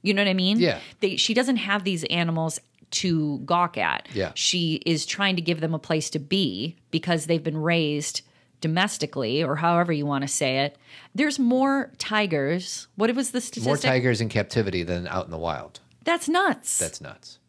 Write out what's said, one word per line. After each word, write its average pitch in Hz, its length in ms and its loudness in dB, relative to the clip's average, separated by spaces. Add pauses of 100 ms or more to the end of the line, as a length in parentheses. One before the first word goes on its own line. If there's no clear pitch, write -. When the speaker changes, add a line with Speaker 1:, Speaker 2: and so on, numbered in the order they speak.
Speaker 1:
You 196 120 2
know 202 80 2
what 196 80 4
I 185 40 2
mean? 190 260 2
Speaker 2:
Yeah. 160 180 2 (220)
Speaker 1:
They, 196 160 0
she - 180 0
doesn't 247 220 2
have 196 260 -2
these 175 220 -2
animals 165 560 0 (320)
to 156 520 0
gawk 170 340 0
at. 80 360 0
Speaker 2:
Yeah. 92 200 -2
Speaker 1:
She 170 500 0
is 160 220 0
trying 196 300 0
to 175 60 -2
give 165 180 -2
them 160 140 -2
a 156 40 -4
place 160 320 -2
to 156 80 -4
be 143 560 -2 (160)
because 165 360 0
they've 165 180 2
been 156 140 -2
raised 156 640 0 (380)
domestically, 160 840 0
or 147 120 0
however 170 360 2
you 147 140 0
wanna 139 200 -2
say 135 380 0
it. 143 120 -6 (380)
There's 294 240 0
more 262 600 2
tigers. 180 1000 0
What 220 180 2
was 262 160 -2
the 254 80 -2
Speaker 2:
More 247 40 -2
Speaker 1:
statistic? 131 480 0
Speaker 2:
tigers 127 300 4
in 113 80 0
captivity 98 540 0
than 87 240 -2
out 87 200 -4
in 85 40 -16
the 80 80 -8
wild. 80 400 -6 (240)
Speaker 1:
That's 339 260 -2
nuts. 359 520 0
Speaker 2:
That's - 200 -6
nuts. - 380 -18 (100)